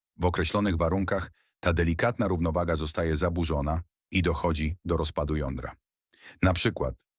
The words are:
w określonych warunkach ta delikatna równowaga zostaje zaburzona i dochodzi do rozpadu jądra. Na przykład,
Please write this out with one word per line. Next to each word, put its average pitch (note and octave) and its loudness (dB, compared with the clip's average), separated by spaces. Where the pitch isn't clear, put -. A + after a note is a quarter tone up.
w F2+ -2
określonych F#2 2
warunkach F2+ 0
ta F2 2
delikatna E2+ 2
równowaga E2+ 0
zostaje D#2 -2
zaburzona E2 0
i F#2 2
dochodzi E2+ 0
do E2+ 0
rozpadu D2+ -2
jądra. C2 -4
Na F#2 6
przykład, D2+ 0